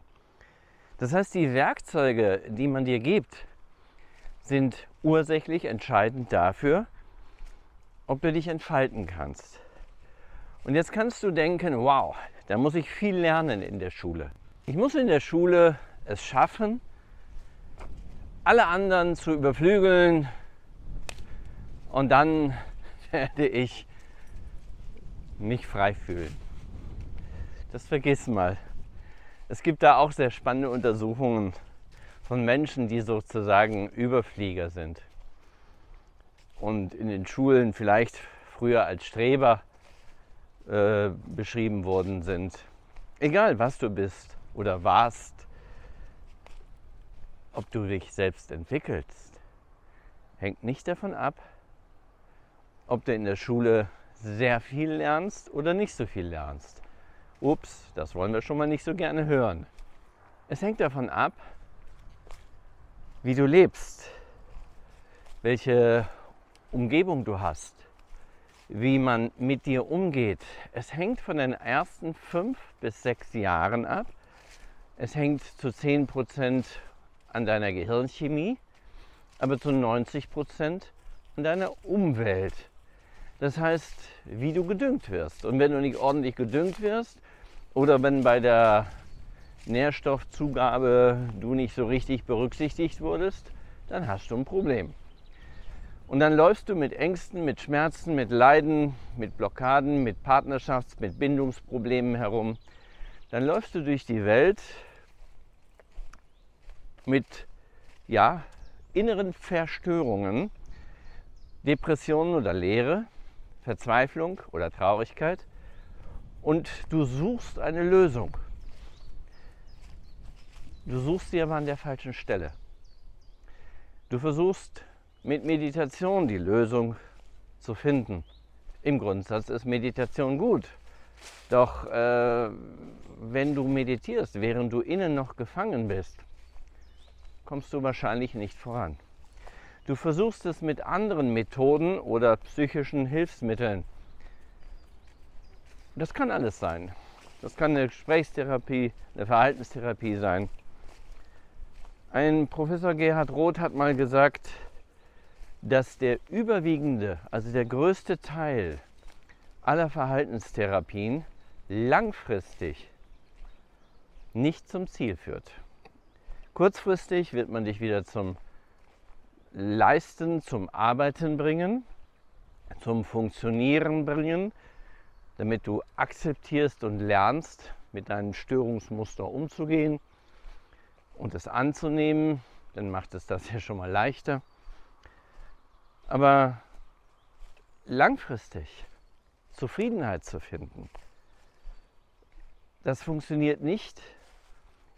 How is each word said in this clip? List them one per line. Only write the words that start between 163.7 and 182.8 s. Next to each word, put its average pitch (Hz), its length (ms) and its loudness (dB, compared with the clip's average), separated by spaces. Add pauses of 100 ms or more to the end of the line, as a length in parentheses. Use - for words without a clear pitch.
nicht 139 360 -2
zum 185 180 -6
Ziel 104 300 -4
führt. - 360 -12 (1040)
Kurzfristig 180 760 0
wird 120 160 -2
man 113 160 -4
dich 104 160 -4
wieder 104 240 0
zum 95 320 -6 (1160)
Leisten, 131 920 2
zum 101 260 -6
Arbeiten 143 680 0
bringen, 175 460 0 (960)
zum 117 240 -2
Funktionieren 127 1000 0
bringen, 160 480 -2 (840)
damit 107 280 -2
du 104 160 -2 (140)
akzeptierst 147 880 -2
und 104 140 -4
lernst, 104 720 2 (200)
mit 101 180 -10
deinem 101 240 -4
Störungsmuster 113 920 -4
umzugehen 151 720 -2 (1160)
und 98 200 -8
es 90 140 -10
anzunehmen, 151 920 0 (340)
dann 101 160 -6